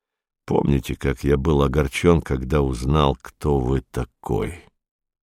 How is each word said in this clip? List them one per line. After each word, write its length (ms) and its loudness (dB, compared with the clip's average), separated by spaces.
помните, 500 0
как 260 -4
я 140 2
был 260 2
огорчён, 600 2
когда 400 -2
узнал, 580 2
кто 380 -2
вы 240 -2
такой? 840 -6